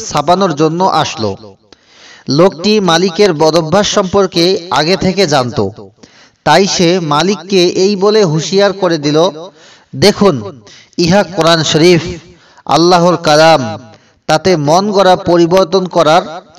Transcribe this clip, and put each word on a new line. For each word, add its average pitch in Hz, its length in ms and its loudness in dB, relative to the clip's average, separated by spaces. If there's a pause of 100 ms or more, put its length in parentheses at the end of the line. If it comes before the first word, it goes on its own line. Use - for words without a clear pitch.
ছাপানোর 170 460 -2
জন্য 160 300 -2
আসলো। 117 520 -4 (920)
লোকটি 180 520 2
মালিকের 185 520 0
বদভ্যাস 160 560 0
সম্পর্কে 185 840 -2
আগে 151 260 0
থেকে 185 300 0
জানত, 120 420 -2 (760)
তাই 175 220 4
সে 180 340 0
মালিককে 175 640 -2
এই 190 320 0
বলে 208 280 2
হুঁশিয়ার 185 480 0
করে 180 260 -2
দিল, 151 320 0 (680)
"দেখুন, 135 640 0 (360)
ইহা 175 240 2
কোরআন 165 400 0
শরীফ, 165 400 2 (640)
আল্লাহর 170 500 2
কালাম, 156 640 2 (480)
তাতে 156 300 0
মন 170 360 0
গড়া 185 240 4
পরিবর্তন 180 720 0
করার 165 560 0 (160)